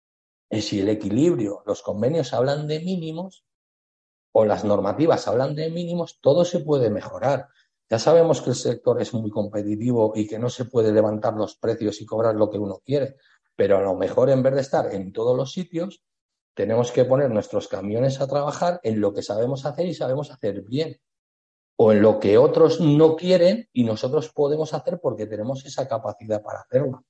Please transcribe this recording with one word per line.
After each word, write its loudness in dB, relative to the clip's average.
Y -4
si -4
el 0
equilibrio, 0
los -6
convenios -2
hablan -2
de -6
mínimos, -8
o 4
las 0
normativas 2
hablan 0
de -6
mínimos, -6
todo 4
se -2
puede 0
mejorar. -4
Ya 2
sabemos 4
que -2
el -2
sector -2
es -6
muy -6
competitivo -2
y -2
que -8
no -4
se -6
puede 2
levantar 2
los -6
precios -4
y -14
cobrar 0
lo 2
que -6
uno -6
quiere, -4
pero 2
a 0
lo 0
mejor 2
en 2
vez 2
de 0
estar -2
en -8
todos 0
los -4
sitios, -10
tenemos -2
que 2
poner 2
nuestros -4
camiones -4
a -2
trabajar -2
en -2
lo 0
que -6
sabemos -4
hacer -4
y -6
sabemos -4
hacer -8
bien, -6
o 8
en 6
lo 6
que 4
otros 4
no 6
quieren 2
y 0
nosotros -2
podemos 0
hacer -6
porque -4
tenemos -6
esa -6
capacidad -6
para -10
hacerlo. -2